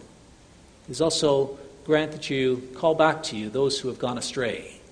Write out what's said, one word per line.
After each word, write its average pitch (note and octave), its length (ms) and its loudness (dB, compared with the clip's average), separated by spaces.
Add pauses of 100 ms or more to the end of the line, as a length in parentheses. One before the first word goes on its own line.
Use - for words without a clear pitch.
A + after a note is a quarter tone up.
(880)
Please C#3 160 -2
also C#3+ 560 2 (260)
grant D3+ 280 2
that - 180 -8
you C3 440 0
call D#3+ 200 2
back D#3 300 4
to - 120 -6
you G#2+ 140 -6
those C3+ 280 0
who C3 100 -6
have A#2 100 -6
gone A#2+ 180 -4
astray. A#2 600 -6 (160)